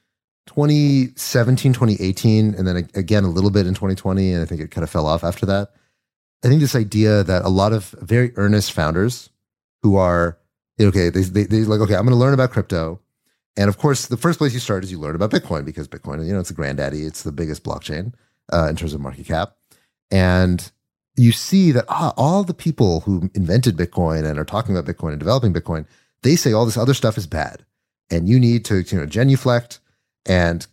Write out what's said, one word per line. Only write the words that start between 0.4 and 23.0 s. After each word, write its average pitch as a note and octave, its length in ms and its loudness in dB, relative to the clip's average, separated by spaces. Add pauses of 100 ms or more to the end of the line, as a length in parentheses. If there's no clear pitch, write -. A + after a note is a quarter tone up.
twenty D3 720 2
seventeen, B2+ 560 2
twenty A#2 280 2
eighteen, G#2+ 560 2
and F#2 120 -2
then F2+ 100 -2
a-, F2+ 220 -6
again, G2 240 2
a F#2 60 2
little F#2+ 220 0
bit G2 160 2
in F#2 60 -2
twenty F#2+ 220 -2
twenty, F#2+ 380 0
and F2 80 -2
I D#2+ 40 -4
think E2 140 -6
it D#2 120 -12
kind E2 120 -6
of D#2 60 -4
fell D#2 180 -2
off E2 160 0
after F2 220 -4
that. G2 260 -2 (720)
I B2 60 4
think D3+ 120 6
this C#3 140 0
idea G#2+ 480 2
that F2+ 220 0
a F#2 40 0
lot G2 240 2
of G#2+ 280 -6
very A#2+ 340 0
earnest G2+ 360 2
founders F2 600 -2 (500)
who G2+ 140 4
are, F2 420 0 (420)
okay, F#2+ 300 2
they, F#2 120 0
they, F#2+ 240 0
they A2 180 0
like, G#2+ 160 0
"Okay, G#2 160 0
I'm F#2+ 100 0
gonna B2 100 4
learn C3 200 4
about B2+ 160 0
crypto." E2+ 500 -4 (540)
And G2+ 120 0
of G2+ 120 0
course, C#3+ 260 0
the A#2+ 120 -4
first E3+ 200 -2
place C#3 160 0
you B2 60 -6
start G2 240 -4
is F#2 80 -10
you F2 80 -12
learn D2+ 160 -6
about E2+ 160 -2
Bitcoin D2+ 340 -4
because D2+ 220 -10
Bitcoin, D2+ 360 -12
you F2 100 -6
know, G2+ 60 -4
it's F2 100 -8
the D2+ 60 -14
granddaddy, C#2+ 460 -6
it's D#2 220 -10
the D#2 80 -10
biggest D2+ 320 -8
blockchain, D#2 500 -10 (400)
uh, E2 160 2
in D#2+ 60 -4
terms D#2+ 180 -6
of C#2+ 80 -8
market C2+ 240 -14
cap. F2 300 -6 (560)
And F2+ 600 2 (440)
you A#2+ 160 6
see F#3 400 2
that, A#2+ 180 0
ah, - 260 -2
all E3+ 280 2
the F3 100 -6
people A2 460 0
who G2 340 -2